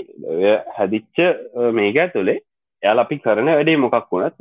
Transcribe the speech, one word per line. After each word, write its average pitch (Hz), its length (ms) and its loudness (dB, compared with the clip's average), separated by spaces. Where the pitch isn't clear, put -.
ඔය 98 300 2
හැදිච්ච, 104 460 -4
අ, 120 540 0
මේක 107 240 0
ඇතුලේ 151 420 0
එයාලා 117 220 2
අපි 151 140 -4
කරන 113 300 0
වැඩේ 160 300 2
මොකක් 117 300 0
වුණත් 101 320 -4